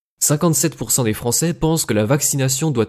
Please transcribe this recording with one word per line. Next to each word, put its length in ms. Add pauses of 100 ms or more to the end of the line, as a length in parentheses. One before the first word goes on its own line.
(200)
Cinquante-sept 560
pour 160
cent 140
des 80
Français 400
pensent 320
que 80
la 100
vaccination 680
doit 200